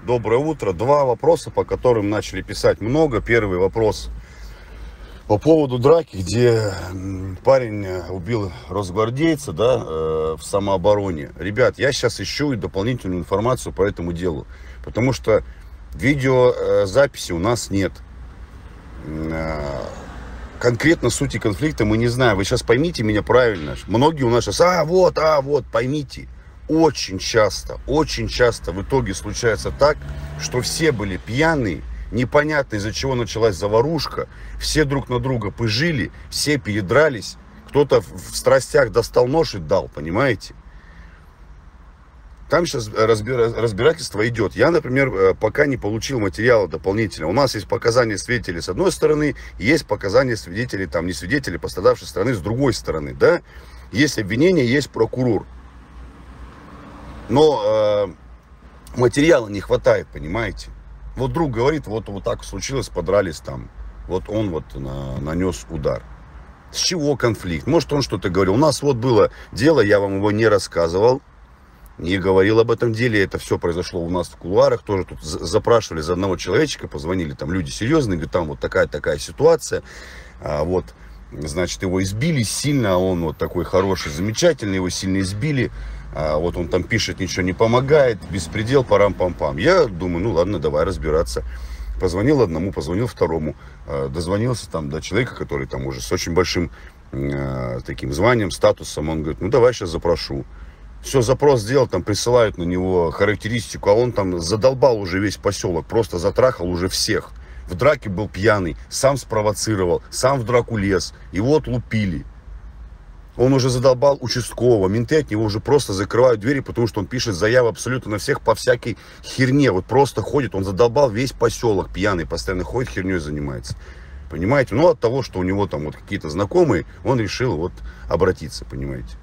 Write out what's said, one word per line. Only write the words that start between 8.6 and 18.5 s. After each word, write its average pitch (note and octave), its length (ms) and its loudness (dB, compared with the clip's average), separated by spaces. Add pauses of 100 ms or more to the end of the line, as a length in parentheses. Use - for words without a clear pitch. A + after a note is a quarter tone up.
росгвардейца, A2 880 -2
да, A#2 280 2
э, D#2+ 560 -2
в - 40 -16
самообороне. G2 960 0
Ребят, G#2+ 400 0
я C3+ 140 2
щас - 280 -2
ищу C#3 360 -2
дополнительную F#2+ 640 -4
информацию G2+ 520 -2
по F#2 120 -2
этому F2 280 -4
делу, E2 340 -4 (380)
потому B2 300 0
что - 280 2 (520)
видео, B2+ 600 4
э, G2+ 300 2
записи A2+ 480 0
у F2 60 -2
нас A2+ 320 -2
нет. F#2+ 220 0 (1120)